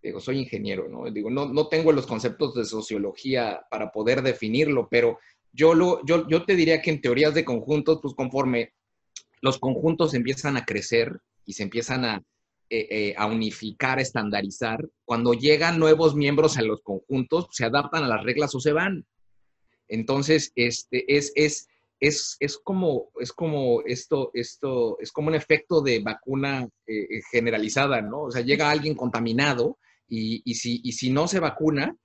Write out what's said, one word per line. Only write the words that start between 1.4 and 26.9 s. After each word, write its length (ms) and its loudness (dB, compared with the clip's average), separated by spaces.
no 220 0
tengo 240 4
los 140 2
conceptos 480 -4
de 100 -2
sociología 1040 -4
para 220 -6
poder 300 0
definirlo, 680 0
pero 300 2
yo 220 6
lo, 300 4
yo, 240 2
yo 160 2
te 120 2
diría 260 4
que 80 -2
en 100 -2
teorías 340 4
de 100 2
conjuntos, 580 0
pues, 120 -8
conforme 580 -2
los 180 0
conjuntos 560 0
empiezan 420 -2
a 80 -4
crecer 560 -2
y 80 -14
se 100 -8
empiezan 420 -4
a, 200 -4
eh, 200 -2
eh, 260 -2
a 100 -2
unificar, 720 -2
a 40 0
estandarizar, 840 -4
cuando 280 2
llegan 460 4
nuevos 380 6
miembros 420 4
a 40 2
los 200 -2
conjuntos, 680 -2
se 120 -2
adaptan 400 0
a 40 0
las 160 0
reglas 300 0
o 60 -2
se 120 2
van. 340 -2
Entonces, 640 0
este, 640 0
es, 180 0
es, 340 0
es, 400 0
es 180 -4
como, 600 -2
es 140 -8
como 540 0
esto, 480 -2
esto, 680 -2
es 120 -12
como 160 -4
un 60 0
efecto 460 2
de 200 2
vacuna, 680 -4
eh, 240 -4